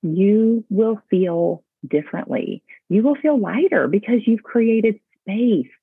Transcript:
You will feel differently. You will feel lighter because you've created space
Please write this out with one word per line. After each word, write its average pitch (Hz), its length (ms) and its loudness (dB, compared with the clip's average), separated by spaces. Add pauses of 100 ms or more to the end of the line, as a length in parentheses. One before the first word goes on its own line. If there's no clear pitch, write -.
You 208 680 2
will 220 400 -2
feel 170 540 0 (200)
differently. - 760 -6 (260)
You 202 140 2
will 277 140 2
feel 294 200 0
lighter 214 520 0
because 208 360 0
you've 226 200 0
created 226 560 0 (220)
space 202 440 0 (160)